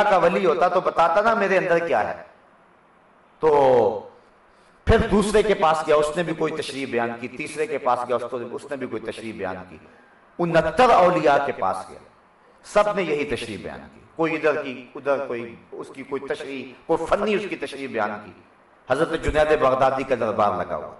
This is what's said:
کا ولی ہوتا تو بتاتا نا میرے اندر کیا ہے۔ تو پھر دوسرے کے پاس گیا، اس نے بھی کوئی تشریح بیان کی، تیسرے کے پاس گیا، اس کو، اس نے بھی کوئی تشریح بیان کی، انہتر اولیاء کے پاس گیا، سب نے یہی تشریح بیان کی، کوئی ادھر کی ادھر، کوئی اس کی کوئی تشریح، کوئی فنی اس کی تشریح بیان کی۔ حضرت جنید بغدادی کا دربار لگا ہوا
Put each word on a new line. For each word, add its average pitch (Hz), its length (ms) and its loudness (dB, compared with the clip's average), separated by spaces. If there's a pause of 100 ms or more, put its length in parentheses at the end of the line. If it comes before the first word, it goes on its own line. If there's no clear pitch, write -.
کا 196 80 6
ولی 180 280 2
ہوتا 180 220 4
تو 180 140 0
بتاتا 165 400 2
نا 226 120 2
میرے 190 240 2
اندر 170 300 2
کیا 113 220 2
ہے۔ - 140 -10 (1160)
تو 127 680 4 (760)
پھر 226 120 6
دوسرے 208 460 2
کے 208 100 2
پاس 160 340 2
گیا، 151 80 4
اس 151 220 2
نے 175 60 0
بھی 160 100 -4
کوئی 156 200 -2
تشریح 135 380 -8
بیان 117 200 -2 (100)
کی، 123 60 -8
تیسرے 147 400 -8
کے 151 100 -4
پاس 123 300 0
گیا، 123 80 -2
اس 120 160 -2
کو، 127 80 -6 (120)
اس - 180 -12
نے 147 60 -8
بھی 131 120 -8
کوئی 110 240 -8
تشریح 113 240 -10
بیان 92 200 -8 (140)
کی، 78 80 -20 (640)
انہتر 165 500 2
اولیاء 160 560 4
کے 135 60 -4
پاس 95 260 -4 (120)
گیا، - 100 -20 (640)
سب 208 200 2 (120)
نے 190 80 -2
یہی 147 320 -4
تشریح 110 280 -8
بیان 76 160 -12 (140)
کی، - 60 -20 (160)
کوئی 160 200 -2
ادھر 151 280 0
کی 127 320 -12
ادھر، 139 320 -2
کوئی 117 280 -8 (160)
اس - 240 -14
کی 135 80 -14
کوئی 135 240 -8
تشریح، 135 460 -8 (120)
کوئی 160 200 -2
فنی 202 280 0
اس 185 160 0
کی - 60 -8
تشریح 135 360 -8
بیان 107 200 -2 (140)
کی۔ 98 60 -20 (580)
حضرت 160 340 0
جنید 151 380 2
بغدادی 131 420 2
کا 131 160 -2
دربار 107 340 2
لگا 85 220 -4
ہوا 78 240 -10